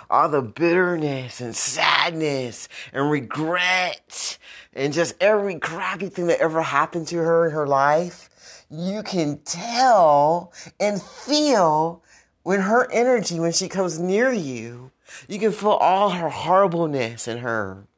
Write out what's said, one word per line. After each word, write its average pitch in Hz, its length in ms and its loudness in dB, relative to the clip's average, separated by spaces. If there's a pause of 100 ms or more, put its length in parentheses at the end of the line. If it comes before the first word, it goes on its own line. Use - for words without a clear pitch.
all 147 200 2
the 147 120 0
bitterness 151 1000 -2
and 117 160 -8
sadness 151 1120 -2 (240)
and 139 180 0
regret 170 1300 -2 (340)
and 139 200 -2
just 160 280 0
every 202 380 2
crappy 185 520 -6
thing 175 180 -4
that 160 100 4
ever 160 240 2
happened 151 460 -2
to 170 80 -6
her 165 300 2
in 160 40 0
her 151 160 -2
life. 147 640 2 (400)
You 190 320 -6
can 151 360 -2
tell 175 1120 4 (260)
and 202 240 -2
feel 180 1000 0 (400)
when 196 160 0
her 214 320 2
energy, 220 480 0
when 165 100 0
she 180 160 -2
comes 175 320 -4
near 202 340 0
you, 127 600 -8 (340)
you 196 140 -8
can 214 100 2
feel 202 200 0
all 190 400 4
her 175 180 -2
horribleness 156 1000 0
in 117 120 -6
her. 104 600 -6